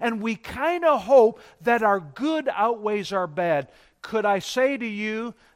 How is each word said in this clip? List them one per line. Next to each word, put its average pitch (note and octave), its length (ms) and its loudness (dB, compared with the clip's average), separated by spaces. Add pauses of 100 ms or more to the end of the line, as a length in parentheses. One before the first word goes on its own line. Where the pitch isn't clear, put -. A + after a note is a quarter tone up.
And A3+ 220 -4
we A3+ 120 -4
kinda D#4+ 640 0
hope A3+ 440 6 (200)
that A#3 220 2
our G3+ 180 2
good C4+ 480 -4
outweighs G#3 640 -2
our F#3+ 140 -2
bad. D#3 440 -2 (300)
Could G#3+ 240 -2
I G3+ 140 2
say C4 400 -2
to A#3 80 -8
you G#3+ 480 -6 (220)